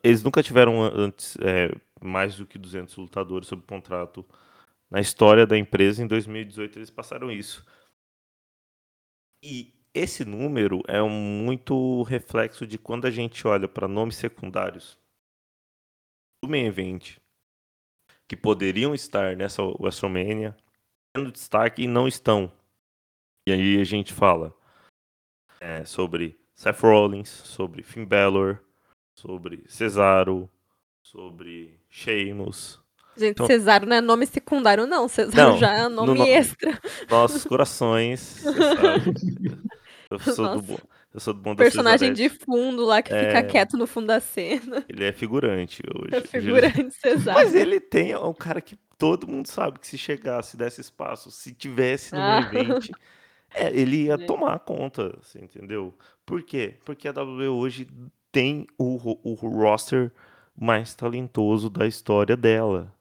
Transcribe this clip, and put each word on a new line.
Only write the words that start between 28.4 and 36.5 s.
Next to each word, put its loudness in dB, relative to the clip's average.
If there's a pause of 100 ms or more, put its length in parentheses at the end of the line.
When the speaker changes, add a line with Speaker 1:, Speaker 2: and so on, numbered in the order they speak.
Speaker 1:
sobre -14
Cesaro, 2 (540)
sobre -20 (100)
Sheamus. -8 (360)
Speaker 2:
Gente, 0
Speaker 1:
Então 0
Speaker 2:
Cesaro 4
não 2
é 6
nome 4
secundário, 2
não. -2
Cesaro 6
Speaker 1:
Não, 2
Speaker 2:
já 4
é 0
Speaker 1:
no -2
Speaker 2:
nome 4
Speaker 1:
no-, 6
Speaker 2:
extra. 2 (320)